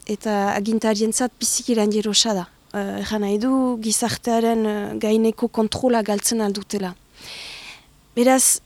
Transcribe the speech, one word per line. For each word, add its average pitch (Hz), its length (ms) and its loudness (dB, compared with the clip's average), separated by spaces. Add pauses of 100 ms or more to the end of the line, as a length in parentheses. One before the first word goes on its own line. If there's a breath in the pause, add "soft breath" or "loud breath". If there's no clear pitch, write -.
eta 202 480 0
agintarientzat 220 840 0
biziki - 340 -2
eranjerosa 214 600 2
da. 180 140 -4 (260)
Eh, 202 280 -4
erran 214 200 -4
nahi 202 160 0
du, 254 440 0
gizartearen, 226 840 0
eh, 208 340 -4
gaineko 220 480 2
kontrola 226 540 0
galtzen 214 400 -2
aldutela. 196 540 -4 (1200 loud breath)
Beraz, 254 500 4